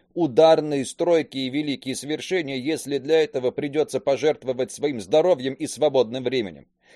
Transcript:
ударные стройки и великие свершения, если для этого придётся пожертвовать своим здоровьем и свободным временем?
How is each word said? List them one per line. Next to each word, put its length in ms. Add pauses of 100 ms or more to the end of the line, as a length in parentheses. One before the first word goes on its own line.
(140)
ударные 680
стройки 540
и 100
великие 480
свершения, 640
если 400
для 240
этого 280
придётся 480
пожертвовать 720
своим 300
здоровьем 540
и 120
свободным 560
временем? 460 (280)